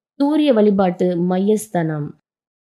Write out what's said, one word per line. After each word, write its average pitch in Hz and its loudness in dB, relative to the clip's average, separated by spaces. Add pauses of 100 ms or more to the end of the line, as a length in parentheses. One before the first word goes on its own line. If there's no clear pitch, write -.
(220)
சூரிய 294 2
வழிபாட்டு 190 2 (120)
மையஸ்தனம். 185 -2 (680)